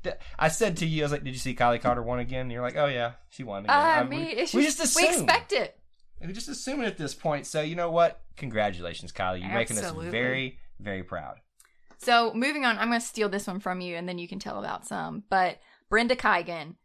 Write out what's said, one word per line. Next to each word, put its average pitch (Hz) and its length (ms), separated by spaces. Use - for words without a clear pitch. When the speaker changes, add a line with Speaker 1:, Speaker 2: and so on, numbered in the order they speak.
Speaker 1:
th-, - 120
I 156 80
said 175 300
to 175 80
you, 156 160
I 151 40
was 143 60
like, 143 140
"Did 131 80
you 131 60
see 127 140
Kylie 120 280
Carter 123 200
won 123 180
again?" 127 240
And 123 100
you're 120 80
like, 123 160
"Oh, 151 100
yeah, 120 260
she - 160
won 104 220
again." 214 100
Speaker 2:
I 311 240
Speaker 1:
I, 262 40
we, 254 60
Speaker 2:
mean, 320 200
it's 320 240
Speaker 1:
we 254 100
Speaker 2:
just, 302 140
Speaker 1:
just 302 180
Speaker 2:
we 330 140
Speaker 1:
assume. 330 160
Speaker 2:
expect - 260
it. 226 260
Speaker 1:
We 170 60
just 214 160
assume 285 340
it 226 60
at 190 100
this 147 160
point. 147 340
So, 156 140
you 156 140
know 170 160
what? 165 300
Congratulations, 95 760
Kylie. 92 300
You're 95 120
making 117 240
us 101 60
Speaker 2:
Absolutely. 127 280
Speaker 1:
very, 127 480
very 95 240
proud. 76 320
Speaker 2:
So, 233 360
moving 277 300
on, 233 140
I'm 208 100
gonna 233 140
steal 220 260
this 202 200
one 190 120
from 180 220
you, 175 160
and 175 100
then 180 120
you 170 100
can 190 100
tell 202 180
about - 300
some. - 420
But 185 300
Brenda 233 260
Kigan 175 680